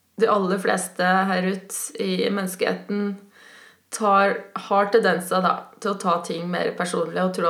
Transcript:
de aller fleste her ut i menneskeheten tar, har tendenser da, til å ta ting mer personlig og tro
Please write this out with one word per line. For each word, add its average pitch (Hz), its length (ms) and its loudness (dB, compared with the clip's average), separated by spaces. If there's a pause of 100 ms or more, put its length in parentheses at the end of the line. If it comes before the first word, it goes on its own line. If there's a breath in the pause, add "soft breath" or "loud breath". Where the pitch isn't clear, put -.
(200)
de 190 80 4
aller 196 320 2
fleste 185 440 -2
her 185 440 2
ut 190 260 -4 (260)
i 190 300 0
menneskeheten 196 840 -2 (760 loud breath)
tar, 196 460 4 (320)
har 202 240 2
tendenser 185 500 2
da, - 380 0
til 202 120 -4
å 190 80 -6
ta 175 220 0
ting 170 300 -6
mer 170 240 -2
personlig 175 480 -2
og 185 100 0
tro 170 160 0